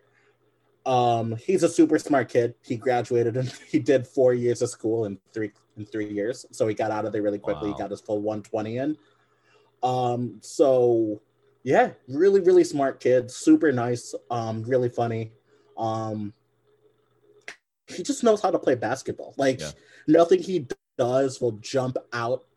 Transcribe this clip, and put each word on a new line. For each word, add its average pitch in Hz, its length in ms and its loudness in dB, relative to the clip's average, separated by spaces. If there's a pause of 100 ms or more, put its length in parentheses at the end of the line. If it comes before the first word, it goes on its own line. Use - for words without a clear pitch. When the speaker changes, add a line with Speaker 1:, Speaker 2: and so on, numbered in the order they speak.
(880)
Speaker 1:
Um, 117 500 0
he's 180 280 -2
a - 40 4
super 156 300 4
smart 135 300 0
kid. 127 340 0
He 127 140 -8
graduated 117 600 0
and 127 120 -2
<laughs> - 200 -16
he 156 120 0
did 123 260 2
four 127 260 2
years 120 300 0
of 117 80 -2
school 113 360 -2
in 101 120 -8 (140)
three, 107 180 -6 (260)
in 107 80 -12
three 107 240 -8
years. 104 440 -6
So 117 160 0
he 107 60 -2
got 110 180 -2
out 107 120 -4
of 110 80 -6
there 104 100 -2
really 101 180 -2
quickly. 101 300 -6
Speaker 2:
Wow. 98 60 -6
Speaker 1:
He 104 60 -8
got 98 80 -8
his 98 100 -10
full 104 220 -4
one 107 200 -6
twenty 110 360 -6
in. 151 180 -4 (840)
Um, 123 580 -2
so 120 800 2 (440)
yeah, 190 260 4 (180)
really, 190 320 4
really 175 240 6
smart 139 360 -2
kid, 123 300 2
super 156 420 4
nice, 123 420 -4 (160)
um, 113 320 -4
really 123 260 0
funny. 113 440 -4 (440)
Um, 110 560 -4 (1600)
he - 160 -10
just - 180 -4
knows 214 180 4
how 190 120 0
to 156 60 0
play 135 180 0
basketball. - 600 -8
Like, 135 240 0
Speaker 2:
Yeah. 76 120 -10 (340)
Speaker 1:
nothing 170 340 6
he 170 280 -4 (280)
does 127 440 0
will 120 120 0
jump 127 440 -4 (160)
out 120 320 -4 (120)